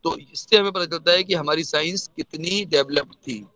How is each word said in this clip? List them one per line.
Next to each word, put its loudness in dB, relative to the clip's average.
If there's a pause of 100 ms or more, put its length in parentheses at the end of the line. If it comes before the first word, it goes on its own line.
तो -2
इससे 0
हमें 4
पता -2
चलता 0
है 4
कि -2
हमारी 0
science -2
कितनी -4
developed 0
थी। -10 (160)